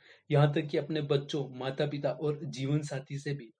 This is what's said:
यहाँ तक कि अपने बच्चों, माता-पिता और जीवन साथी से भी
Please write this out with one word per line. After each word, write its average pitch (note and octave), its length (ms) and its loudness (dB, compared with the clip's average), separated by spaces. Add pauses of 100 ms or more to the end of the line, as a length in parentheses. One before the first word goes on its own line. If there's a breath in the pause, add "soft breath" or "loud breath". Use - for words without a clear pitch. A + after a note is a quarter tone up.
(300 loud breath)
यहाँ D3 240 6
तक D#3+ 120 2
कि E3 100 -2
अपने D3+ 240 0
बच्चों, C#3 580 0
माता-पिता C#3+ 520 -2
और D3 340 -2
जीवन C3+ 380 0
साथी C#3 360 -8
से C#3+ 160 -4
भी B2 260 -10